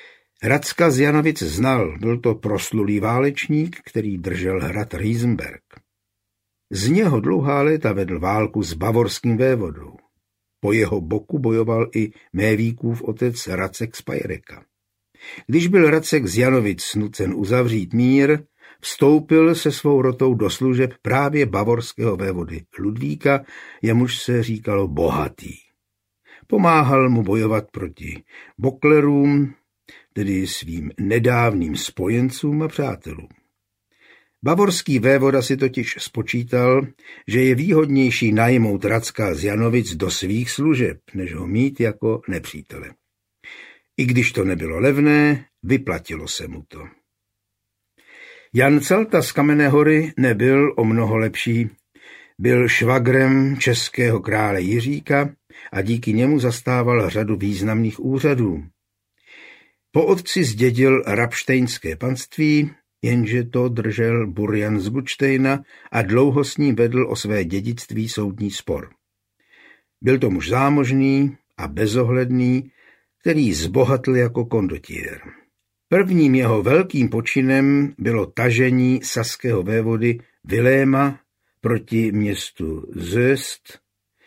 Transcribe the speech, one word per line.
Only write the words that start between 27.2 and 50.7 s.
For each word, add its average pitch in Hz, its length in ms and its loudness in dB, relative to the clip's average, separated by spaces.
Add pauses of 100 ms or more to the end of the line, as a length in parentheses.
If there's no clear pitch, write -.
bojovat 107 480 0
proti - 520 -12 (340)
Boklerům, 143 960 2 (600)
tedy 98 340 -2
svým 80 520 -8
nedávným 113 760 2
spojencům 131 880 -2
a 160 40 -4
přátelům. - 640 -8 (1120)
Bavorský 175 560 2
vévoda 135 420 4
si 131 160 -2
totiž 131 420 -4
spočítal, 123 880 0 (400)
že 113 140 2
je 131 140 4
výhodnější 135 760 2
najmout 110 540 2
Racka 107 480 -2
z 76 100 -6
Janovic 107 520 -2
do 85 160 -4
svých 110 400 -4
služeb, 127 460 -2 (160)
než 90 200 -8
ho 87 140 -8
mít 123 320 -2
jako 110 480 -2
nepřítele. - 680 -12 (1040)
I 131 80 0
když 123 260 2
to 104 120 -2
nebylo 85 360 -4
levné, 147 640 2 (180)
vyplatilo 87 640 -4
se - 200 -10
mu 76 200 -14
to. 76 200 -20 (1700)
Jan 139 260 4
Calta 190 420 0
z - 100 -4
Kamenné 147 380 2
Hory 156 480 4
nebyl 131 600 2